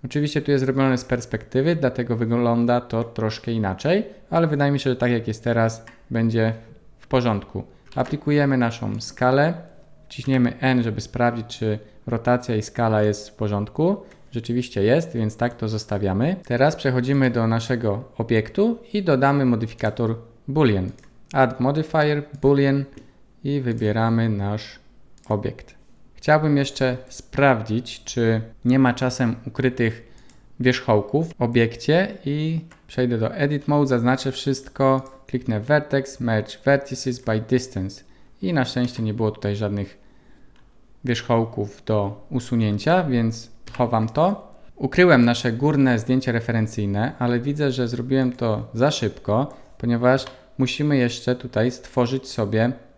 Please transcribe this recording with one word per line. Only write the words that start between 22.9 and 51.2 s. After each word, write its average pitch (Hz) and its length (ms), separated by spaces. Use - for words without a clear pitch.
i 143 180
wybieramy 113 680
nasz 101 500
obiekt. - 460
Chciałbym 156 420
jeszcze 135 400
sprawdzić, 120 960
czy 113 380
nie 127 140
ma 127 140
czasem 123 420
ukrytych 120 600
wierzchołków 123 760
w - 80
obiekcie 120 680
i 156 360
przejdę 123 300
do 110 180
Edit 143 320
Mode, 147 200
zaznaczę 127 440
wszystko, 135 840
kliknę 120 320
Vertex, 139 600
Merge 113 460
Vertices 135 540
by 110 200
Distance 110 640
i 185 120
na 135 120
szczęście 123 380
nie 107 100
było 110 180
tutaj 104 240
żadnych 101 420
wierzchołków 113 800
do 104 440
usunięcia, 120 720
więc 117 480
chowam 113 320
to. 180 420
Ukryłem 143 500
nasze 120 260
górne 135 480
zdjęcie 127 320
referencyjne, 110 880
ale 120 200
widzę, 143 320
że 123 160
zrobiłem 127 460
to 110 400
za 127 180
szybko, 117 680
ponieważ 123 480
musimy 143 400
jeszcze 123 380